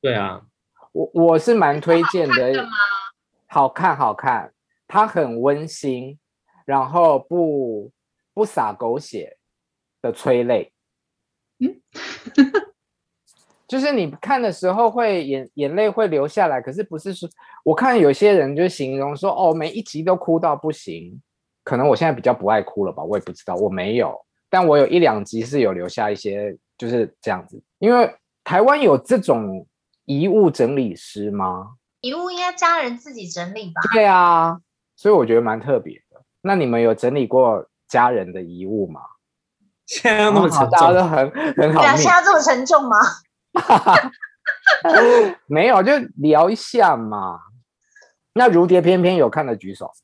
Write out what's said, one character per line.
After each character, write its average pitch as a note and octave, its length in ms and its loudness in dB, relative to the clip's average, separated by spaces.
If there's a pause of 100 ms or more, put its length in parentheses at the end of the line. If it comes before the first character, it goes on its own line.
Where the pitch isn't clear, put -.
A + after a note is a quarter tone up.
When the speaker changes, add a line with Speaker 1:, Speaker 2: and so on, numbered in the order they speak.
Speaker 1:
对 C3 120 -2
啊。 F#2+ 280 -6 (500)
Speaker 2:
我， - 220 -6
我 E3 260 4
是 A#3 140 0
蛮 D3+ 260 2
推 E3 240 2
荐 D#3+ 240 -2
的。 C3 260 0
Speaker 3:
是 C3 80 -2
好 - 0 -
看 - 20 -8
的 - 0 -
吗？ - 60 -12 (800)
Speaker 2:
好 C3+ 220 2
看， E3 280 -2
好 A#2 160 -2
看， A#2 400 -6 (340)
它 G#3+ 200 0
很 B2+ 320 -4
温 C#3+ 280 -2
馨， C3+ 520 -10 (460)
然 C3+ 240 -2
后 D#3+ 300 2
不， C3+ 720 -4 (420)
不 G#3+ 100 -2
洒 A#2 300 -4
狗 A#2+ 260 -6
血 G2 380 -14 (640)
的 A#2 100 -4
催 B2 320 0
泪。 A#2+ 300 -2 (840)
Speaker 3:
嗯？ F4+ 200 -4 (540)
<laughs> C#4+ 400 0 (920)
Speaker 2:
就 C4 120 -6
是 C#4+ 140 -2
你 F3+ 160 -2 (100)
看 B3+ 220 -2
的 G#3+ 100 -2
时 F#3 200 -2
候 A3+ 180 2
会 G#3 340 0
眼， C3+ 300 -6
眼 C#3+ 220 -4
泪 G#3+ 120 2
会 G#3 200 0
流 D3 200 0
下 F#3 200 0
来， C3+ 120 -2
可 C3 140 -10
是 G3+ 100 -8
不 E3 140 -10
是 F#3+ 160 -10
说， F3 160 -14 (340)
我 D#3 120 2
看 B3 220 2
有 D3 140 6
些 G#3 220 4
人 C#3+ 220 2
就 F3 120 0
形 C3+ 300 -6
容 C#3+ 180 -6
说， F3+ 160 -4
哦， E3+ 220 2
每 D#3+ 180 -4
一 A3 100 -10
集 D3+ 200 -12
都 F#3 140 0
哭 E3 240 -2
到 D#3 160 -2
不 D#3 160 -8
行。 F2 500 -16 (420)
可 B2 140 -4
能 C3+ 100 0
我 C3 80 4
现 E3 120 -2
在 D3+ 40 0
比 A#2+ 80 -8
较 B2 140 0
不 G2 140 -4
爱 G#2+ 160 0
哭 - 200 -6
了 F2+ 80 -4
吧， D#2 120 -12
我 F#2+ 120 -6
也 F#2+ 80 -6
不 F2 80 -14
知 - 140 -20
道， F2+ 100 -6
我 G2 140 -2
没 F#2+ 280 -6
有， F2+ 220 -4 (300)
但 F#3 160 2
我 D3+ 100 4
有 C#3 120 4
一 F3 100 0
两 A2+ 260 2
集 A2+ 200 -8
是 C#3 160 -6
有 G#2+ 120 2
留 F2+ 160 -8
下 G#2+ 220 -6
一 G#2 60 -4
些， G2+ 420 -8 (180)
就 A#2 140 -10
是 A#2 320 -4
这 A2+ 80 -8
样 F#2 180 -6
子。 - 140 -20 (160)
因 A3+ 180 2
为 A#3+ 160 2 (320)
台 F#3 200 0
湾 C#4+ 180 2
有 E3 160 4
这 A#3+ 220 -2
种 G#2+ 480 -4 (380)
遗 C#3+ 220 -2
物 G3 220 4
整 C3+ 260 -2
理 A2+ 200 -4
师 G#2 340 -12
吗？ G2 460 -8 (260)
Speaker 4:
遗 B3+ 140 -8
物 F4+ 160 -8
应 F4 60 -12
该 F4+ 160 -6
家 E4+ 280 -2
人 A#3+ 160 -8
自 C4+ 160 -20
己 G3+ 140 -16
整 F3 260 -12
理 G#3+ 140 -14
吧？ E3 140 -10 (120)
Speaker 2:
对 A3 100 4
啊， E3+ 560 2 (360)
所 G#3 160 0
以 - 20 6
我 D3+ 100 4
觉 A2+ 120 2
得 A#2 60 4
蛮 A2+ 180 -4
特 C3 200 -2
别 - 300 -14
的。 - 100 -20 (220)
那 G3 140 -2
你 D#3+ 100 0
们 A#2 160 0
有 A2+ 140 2
整 B2 180 -4
理 C3+ 140 -2
过 A#2+ 420 2 (180)
家 B2 220 2
人 F#2+ 240 -4
的 F#2 80 -12
遗 F2 240 -14
物 G2 220 -4
吗？ D2+ 140 -16 (840)
Speaker 1:
现 - 260 -2
在 G#3+ 120 2
要 G#3 80 4
那 G3+ 80 4
么 F3 100 4
沉 D#3 80 0
重？ C3+ 80 4
Speaker 2:
哦， - 0 -
好， - 60 -2
大 F3 80 4
家 E3+ 140 6
都 F3+ 100 4
很， D3+ 280 0 (220)
很 D#3 200 2
好 - 80 4
命。 - 0 -
Speaker 4:
对 - 40 6
啊， C#4+ 100 4
现 D4+ 100 2
在 F4+ 180 4
这 G4 100 4
么 D#4 80 4
沉 C4 240 0
重 D4 240 4
吗？ G#3+ 80 2 (560)
Speaker 2:
<laughs> F4 1900 2
没 D#3 220 2
有， G3+ 160 4
就 B3+ 80 2 (240)
聊 D3+ 340 4
一 A3+ 60 -2
下 F#3+ 400 2
嘛。 G2+ 440 -8 (960)
那 B3 140 4
《如 F3 180 4
蝶 F3 160 4
翩 F3+ 200 2
翩》 F3+ 140 2
有 C3+ 140 2
看 D#3 160 -4
的 A#2 100 -4
举 F#2+ 200 -16
手。 - 160 -16 (120)